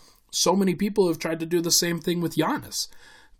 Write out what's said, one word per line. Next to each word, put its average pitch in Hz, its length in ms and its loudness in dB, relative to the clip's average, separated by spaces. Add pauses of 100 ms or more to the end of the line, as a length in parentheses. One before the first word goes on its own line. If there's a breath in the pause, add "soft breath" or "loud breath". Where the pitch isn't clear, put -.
(300 soft breath)
So - 240 2
many 190 220 2
people 202 320 2
have 165 100 0
tried 165 220 -4
to 165 60 -4
do 165 140 2
the 170 120 0
same 170 260 2
thing 175 220 -2
with 160 160 -2
Giannis. - 500 -2 (540 loud breath)